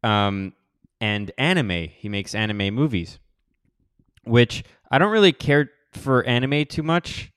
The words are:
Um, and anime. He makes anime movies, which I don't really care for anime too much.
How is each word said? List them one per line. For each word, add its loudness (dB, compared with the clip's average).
Um, -2
and -4
anime. -2
He -12
makes -8
anime -2
movies, -4
which 4
I 4
don't 4
really 6
care 0
for 0
anime 0
too -8
much. -4